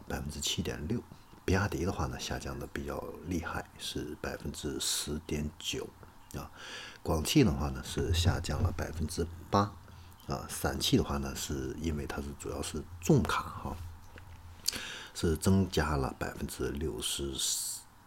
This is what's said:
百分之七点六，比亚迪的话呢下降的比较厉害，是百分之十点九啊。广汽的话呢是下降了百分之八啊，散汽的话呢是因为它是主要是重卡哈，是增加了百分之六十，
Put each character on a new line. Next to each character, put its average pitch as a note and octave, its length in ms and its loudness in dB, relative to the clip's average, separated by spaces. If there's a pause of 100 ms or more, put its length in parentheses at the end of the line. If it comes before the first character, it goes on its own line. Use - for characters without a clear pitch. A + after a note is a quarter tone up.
百 - 140 -4
分 C2+ 80 -4
之 D2 100 -6
七 - 220 0
点 C#2+ 260 -2
六， A#2+ 160 0 (440)
比 F2+ 80 6
亚 G2 120 6
迪 E2+ 200 0
的 G2 40 2
话 - 180 0
呢 B2+ 120 -6
下 - 180 -4
降 C2+ 200 -6
的 A#2+ 80 -6
比 - 180 -4
较 C#2 180 -4 (220)
厉 E2+ 180 0
害， - 240 -4 (120)
是 - 420 -6
百 - 160 -4
分 - 160 -6
之 C#2 260 -4
十 - 420 0
点 D2+ 380 -2
九 - 300 -4 (460)
啊。 - 160 -8 (520)
广 E2 220 2
汽 D3+ 180 8
的 G2+ 80 8
话 C#2 200 2
呢 C2 120 -6
是 - 300 0
下 D2+ 260 6
降 D2 240 0
了 - 80 4
百 - 220 -2
分 D#2+ 140 -2
之 E2 200 -2 (240)
八 G2+ 220 6 (540)
啊， - 200 -4
散 C#2 320 -2
汽 - 200 6
的 E2+ 40 8
话 C#2+ 140 0
呢 C2+ 180 -2
是 C2+ 460 -4
因 D#2+ 160 0
为 C#2 100 -4
它 - 120 -4
是 C#2 60 -4 (140)
主 - 120 -8
要 C#2 100 -4
是 D2+ 240 -4 (160)
重 C3+ 220 6
卡 - 220 0
哈， - 300 -6 (1400)
是 E2 200 4
增 F#2+ 320 6
加 D2+ 300 2
了 - 220 2
百 - 160 -4
分 - 120 -4
之 - 220 -2
六 C#2 320 -2
十， C#2 320 -2 (760)